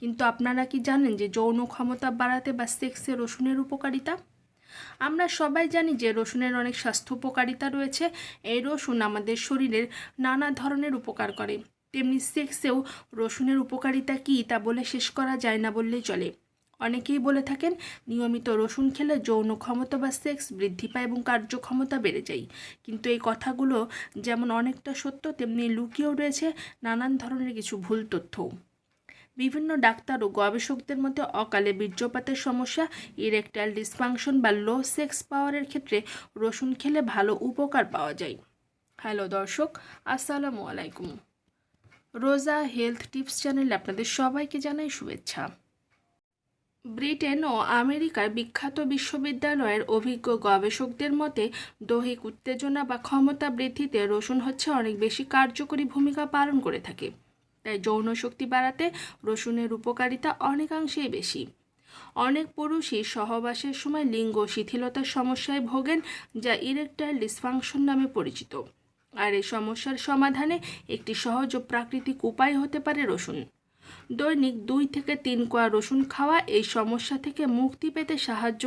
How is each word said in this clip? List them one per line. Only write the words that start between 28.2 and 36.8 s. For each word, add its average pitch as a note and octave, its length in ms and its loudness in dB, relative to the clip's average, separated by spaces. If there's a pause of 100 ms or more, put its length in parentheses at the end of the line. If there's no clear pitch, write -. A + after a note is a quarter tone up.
বিভিন্ন C#4+ 340 0 (100)
ডাক্তার A3+ 420 2
ও G3+ 100 2
গবেষকদের A#3 680 0
মতে C4+ 220 0 (140)
অকালে G3+ 380 2
বীর্যপাতের A#3 720 -2
সমস্যা, B3+ 400 0 (340)
ইরেকটাইল G#3+ 560 0
ডিসফাংশন B3 680 -2
বা A3+ 100 6 (100)
লো A3 160 2 (100)
সেক্স D4 360 -2
পাওয়ারের C#4+ 440 -2
ক্ষেত্রে C4+ 320 -2 (380)
রসুন A3+ 380 0
খেলে D4 300 2